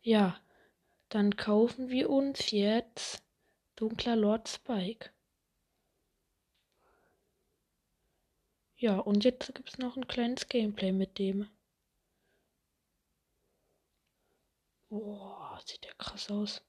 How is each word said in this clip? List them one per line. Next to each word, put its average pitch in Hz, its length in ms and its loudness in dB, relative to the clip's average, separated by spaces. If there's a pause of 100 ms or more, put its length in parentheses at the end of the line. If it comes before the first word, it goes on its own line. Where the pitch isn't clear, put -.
Ja, 208 360 4 (680)
dann 202 280 4
kaufen 233 520 2
wir 254 220 0
uns 277 400 2
jetzt 214 720 -2 (540)
Dunkler 226 380 -2
Lord 214 320 2
Spike. 208 640 -6 (3750)
Ja, 202 240 2
und 208 240 2
jetzt 254 320 2
gibt's - 240 -16
noch 254 180 -4
ein 254 100 -8
kleines 247 400 -2
Gameplay 208 440 0
mit 190 260 0
dem. 196 320 -2 (3500)
Boah, 208 760 -10
sieht - 180 -16
der - 120 -18
krass - 340 -12
aus. 208 400 -4